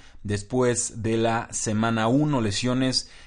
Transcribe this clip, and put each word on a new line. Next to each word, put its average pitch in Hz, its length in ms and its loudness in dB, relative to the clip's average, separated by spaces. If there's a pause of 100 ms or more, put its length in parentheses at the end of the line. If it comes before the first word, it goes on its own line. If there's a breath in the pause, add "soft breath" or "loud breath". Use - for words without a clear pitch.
(220 loud breath)
después 117 800 -2
de 110 160 0
la 117 320 0
semana 113 580 0
uno, 143 320 2
lesiones, 127 680 0 (180 loud breath)